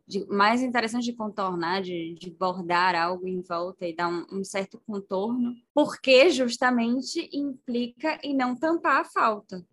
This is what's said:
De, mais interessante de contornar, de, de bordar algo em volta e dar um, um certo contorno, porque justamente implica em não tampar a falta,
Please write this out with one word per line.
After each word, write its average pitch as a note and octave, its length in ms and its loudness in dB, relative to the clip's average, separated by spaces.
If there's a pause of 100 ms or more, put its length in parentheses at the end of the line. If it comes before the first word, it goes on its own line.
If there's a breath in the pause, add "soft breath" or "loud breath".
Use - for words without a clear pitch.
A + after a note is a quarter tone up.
De, F#3 200 -4
mais G#3+ 360 2
interessante A#3+ 440 -2
de A#3+ 80 -4
contornar, F#3+ 680 -2
de, E3+ 320 -6
de F3+ 140 -14
bordar F3+ 680 0
algo F3+ 320 -2
em F#3 140 -4
volta F3 460 -6
e E3 80 -8
dar E3+ 140 -2
um, E3+ 160 -4 (140)
um G3 40 -4
certo F#3+ 420 -6
contorno, A3 680 -4 (180)
porque C#4+ 580 6
justamente B3 1000 0
implica C4+ 920 -4
em C#4+ 140 -4
não B3 220 0
tampar D#4+ 440 2
a E4 40 -6
falta, G#3 680 -2